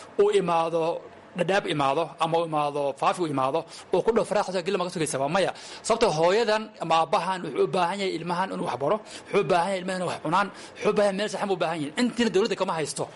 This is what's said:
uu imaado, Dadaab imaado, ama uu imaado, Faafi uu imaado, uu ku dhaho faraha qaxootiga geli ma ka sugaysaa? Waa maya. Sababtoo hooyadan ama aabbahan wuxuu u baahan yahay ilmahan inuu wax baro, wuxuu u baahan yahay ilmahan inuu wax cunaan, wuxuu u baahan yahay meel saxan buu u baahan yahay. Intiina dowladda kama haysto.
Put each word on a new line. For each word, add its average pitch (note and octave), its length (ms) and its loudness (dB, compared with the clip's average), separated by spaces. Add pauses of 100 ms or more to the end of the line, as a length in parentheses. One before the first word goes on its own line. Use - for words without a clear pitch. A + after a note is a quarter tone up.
(180)
uu G3+ 120 6
imaado, E3+ 520 2 (500)
Dadaab F#3+ 340 0
imaado, D3 380 2 (160)
ama E3 180 2
uu E3+ 60 2
imaado, D3 380 0 (100)
Faafi F3+ 300 0
uu E3 40 2
imaado, C#3 380 0 (240)
uu F3+ 140 2
ku - 100 2
dhaho G#3+ 140 2
faraha G#3 180 2
qaxootiga F3+ 220 -4
geli G3+ 100 0
ma F3+ 80 -2
ka F3+ 60 -4
sugaysaa? D3 280 -2
Waa C#3 140 0
maya. F3+ 180 2 (320)
Sababtoo A3+ 280 4
hooyadan G#3+ 520 4 (180)
ama E3 140 0
aabbahan E3+ 480 2
wuxuu F3 220 0
u - 20 4
baahan F3+ 320 0
yahay F#3+ 180 -2
ilmahan F3 340 -4
inuu F#3 180 -6
wax B2+ 80 -4
baro, D3 220 0
wuxuu - 420 -4
u G3 40 2
baahan F3 240 2
yahay G3 120 -2
ilmahan F#3 200 -6
inuu E3+ 120 -4
wax - 100 -8
cunaan, F#3 260 2 (280)
wuxuu F3+ 140 0
u - 20 4
baahan G#3 160 4
yahay F#3+ 80 0
meel G3+ 140 -2
saxan F#3+ 180 -4
buu F#3+ 80 0
u E3+ 60 -4
baahan E3 180 -2
yahay. D3 160 -6
Intiina A#3 340 0
dowladda F#3+ 260 2
kama F#3+ 180 -2
haysto. D3+ 300 -4 (120)